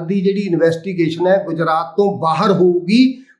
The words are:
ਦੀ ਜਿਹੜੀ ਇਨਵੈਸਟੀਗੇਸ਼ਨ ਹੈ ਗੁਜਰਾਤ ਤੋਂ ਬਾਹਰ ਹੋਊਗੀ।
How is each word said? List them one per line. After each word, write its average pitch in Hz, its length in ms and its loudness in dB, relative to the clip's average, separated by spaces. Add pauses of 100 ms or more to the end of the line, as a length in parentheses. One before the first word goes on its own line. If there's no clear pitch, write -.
ਦੀ 190 160 -2
ਜਿਹੜੀ 190 200 0
ਇਨਵੈਸਟੀਗੇਸ਼ਨ 170 880 -2
ਹੈ 190 180 2
ਗੁਜਰਾਤ 165 520 -4
ਤੋਂ 190 220 0
ਬਾਹਰ 160 320 0
ਹੋਊਗੀ। 180 720 2 (160)